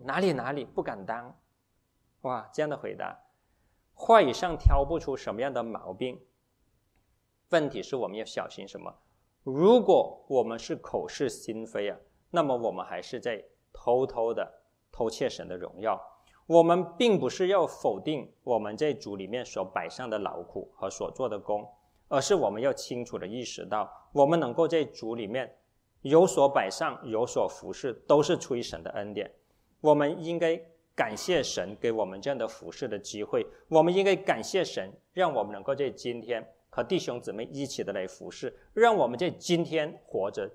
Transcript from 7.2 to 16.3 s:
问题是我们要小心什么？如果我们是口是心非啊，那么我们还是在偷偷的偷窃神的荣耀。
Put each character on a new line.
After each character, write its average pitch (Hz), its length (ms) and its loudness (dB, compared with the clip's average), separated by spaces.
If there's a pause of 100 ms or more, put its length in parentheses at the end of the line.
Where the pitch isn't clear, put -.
问 156 200 2
题 104 120 -8
是 - 140 -8
我 107 120 -2
们 98 100 -8
要 110 80 -8
小 - 240 -8
心 98 180 -16
什 95 120 -16
么？ 87 140 -14 (500)
如 180 380 6
果 160 460 4
我 127 160 2
们 113 160 -4
是 160 160 -8
口 - 320 -6
是 135 220 -4
心 110 360 -10
非 104 220 -6
啊， 95 100 -8 (340)
那 170 120 2
么 131 140 0
我 113 140 0
们 90 140 -6
还 90 160 -8
是 120 180 -10
在 110 220 -6 (300)
偷 127 340 2
偷 117 280 -2
的 - 280 -8 (300)
偷 113 180 -2
窃 123 200 -2
神 85 180 -12
的 90 80 -10
荣 87 240 -12
耀。 101 220 -2 (460)